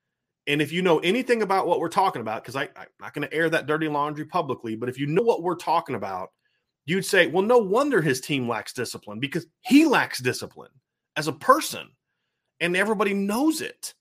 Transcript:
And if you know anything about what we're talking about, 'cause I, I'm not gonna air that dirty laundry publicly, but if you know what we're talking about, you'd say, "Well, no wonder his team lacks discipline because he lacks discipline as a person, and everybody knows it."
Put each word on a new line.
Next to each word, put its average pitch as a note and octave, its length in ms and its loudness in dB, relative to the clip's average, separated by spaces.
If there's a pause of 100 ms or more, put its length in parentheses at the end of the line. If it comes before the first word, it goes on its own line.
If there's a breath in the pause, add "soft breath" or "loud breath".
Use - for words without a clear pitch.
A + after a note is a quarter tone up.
(460)
And D3 160 0
if C3+ 80 -2
you F3 100 -2
know E3+ 200 4
anything A3+ 420 0
about F#3+ 240 0
what E3+ 140 2
we're E3 80 -2
talking F#3 340 0
about, A2 220 -6
'cause A#2 100 -14
I, C#3+ 220 -4
I'm - 100 -18 (140)
not G#2 140 -14
gonna D3 180 -6
air D#3+ 180 0
that D#3 160 -2
dirty D#3 220 0
laundry D3 380 -4
publicly, B2 500 -4
but B2 120 -6
if B2+ 80 -6
you C#3+ 100 -4
know E3+ 160 2
what A3+ 200 2
we're E3+ 140 -2
talking D#3+ 400 -2
about, F#2+ 340 -8 (540)
you'd F#3 200 -2
say, F3+ 220 4
"Well, E3+ 160 0
no A#3+ 160 6
wonder A3+ 420 2
his C#3 200 0
team C3 280 -4
lacks A2 240 -6
discipline G#2+ 460 -10
because C#3 280 -6 (140)
he D#4+ 260 6
lacks E3 340 0
discipline A2 500 -6 (460)
as D3+ 100 -4
a D#3 60 -2
person, B3+ 560 0 (720)
and F3 160 0
everybody G3+ 380 2
knows A3 460 0
it." - 400 -12